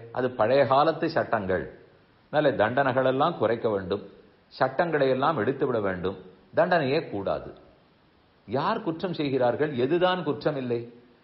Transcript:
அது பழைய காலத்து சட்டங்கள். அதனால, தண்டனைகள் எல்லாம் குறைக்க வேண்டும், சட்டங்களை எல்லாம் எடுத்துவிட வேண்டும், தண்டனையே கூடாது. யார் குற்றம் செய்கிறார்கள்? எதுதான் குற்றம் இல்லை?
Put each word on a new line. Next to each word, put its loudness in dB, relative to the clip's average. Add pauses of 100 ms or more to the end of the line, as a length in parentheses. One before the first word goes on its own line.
(120)
அது -2
பழைய 4
காலத்து 2
சட்டங்கள். -2 (520)
அதனால, 2
தண்டனைகள் 2
எல்லாம் 2
குறைக்க 0
வேண்டும், -2 (400)
சட்டங்களை 0
எல்லாம் 2
எடுத்துவிட 0
வேண்டும், -4 (380)
தண்டனையே 2
கூடாது. -6 (920)
யார் -2
குற்றம் -4
செய்கிறார்கள்? 0
எதுதான் 2
குற்றம் -2
இல்லை? -6 (300)